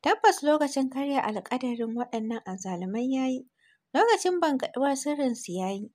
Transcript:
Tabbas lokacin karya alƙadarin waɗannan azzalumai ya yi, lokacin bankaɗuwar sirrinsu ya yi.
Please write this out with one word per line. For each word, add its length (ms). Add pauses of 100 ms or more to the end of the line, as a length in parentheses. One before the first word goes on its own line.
Tabbas 400
lokacin 480
karya 300
alƙadarin 760
waɗannan 500
azzalumai 680
ya 140
yi, 200 (480)
lokacin 460
bankaɗuwar 560
sirrinsu 560
ya 180
yi. 240